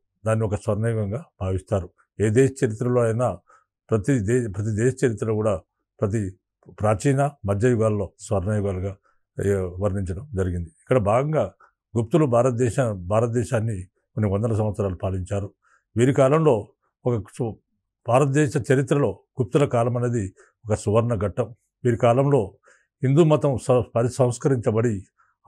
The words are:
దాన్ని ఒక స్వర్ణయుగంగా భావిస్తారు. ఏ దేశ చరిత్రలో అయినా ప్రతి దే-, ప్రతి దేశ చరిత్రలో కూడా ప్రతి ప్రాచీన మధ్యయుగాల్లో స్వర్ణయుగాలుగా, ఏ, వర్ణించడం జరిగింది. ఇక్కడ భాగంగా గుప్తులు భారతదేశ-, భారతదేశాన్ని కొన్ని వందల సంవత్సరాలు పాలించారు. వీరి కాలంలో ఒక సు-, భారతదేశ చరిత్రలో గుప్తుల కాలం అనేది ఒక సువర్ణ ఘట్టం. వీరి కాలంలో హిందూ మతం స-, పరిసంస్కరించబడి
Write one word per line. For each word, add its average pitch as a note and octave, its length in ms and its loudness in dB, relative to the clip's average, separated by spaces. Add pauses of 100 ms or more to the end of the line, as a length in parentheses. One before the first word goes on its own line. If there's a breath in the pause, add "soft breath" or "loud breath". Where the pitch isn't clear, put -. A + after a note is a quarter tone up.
(260)
దాన్ని A2 200 0
ఒక G2+ 100 -2
స్వర్ణయుగంగా A2 680 -4 (160)
భావిస్తారు. F#2+ 480 -4 (300)
ఏ G#2+ 100 2
దేశ C3 220 4 (140)
చరిత్రలో B2 360 -2
అయినా A2+ 360 -2 (520 soft breath)
ప్రతి A2+ 300 0
దే-, A2+ 340 0
ప్రతి G#2 220 -4
దేశ A#2+ 180 2 (120)
చరిత్రలో A2 280 -2
కూడా G#2+ 280 0 (400)
ప్రతి G2+ 340 -2 (340)
ప్రాచీన C3 600 0 (140)
మధ్యయుగాల్లో G#2 720 0
స్వర్ణయుగాలుగా, G2 800 -4 (480)
ఏ, G2+ 100 2
వర్ణించడం F#2 800 -4
జరిగింది. F2+ 340 -4
ఇక్కడ - 280 -2
భాగంగా C3 560 0 (440 soft breath)
గుప్తులు D3+ 280 2
భారతదేశ-, A#2+ 680 2
భారతదేశాన్ని A2 920 -2
కొన్ని - 500 -4
వందల G#2+ 240 -2
సంవత్సరాలు G2 380 -2
పాలించారు. F#2+ 580 -6 (440)
వీరి B2+ 160 4
కాలంలో C#3 540 4 (380)
ఒక A#2+ 200 -2 (120)
సు-, A2+ 180 -6 (520)
భారతదేశ C3+ 460 2 (200)
చరిత్రలో C3+ 460 0 (220)
గుప్తుల C#3+ 240 2
కాలం A#2+ 320 0
అనేది A#2+ 360 -4 (320 soft breath)
ఒక G#2 100 0
సువర్ణ A2+ 400 0
ఘట్టం. G2+ 400 -4 (300)
వీరి A#2 120 2
కాలంలో B2+ 560 2 (500 soft breath)
హిందూ C#3 200 4
మతం D3 340 2
స-, B2 260 2 (120)
పరిసంస్కరించబడి A#2 1080 0 (440)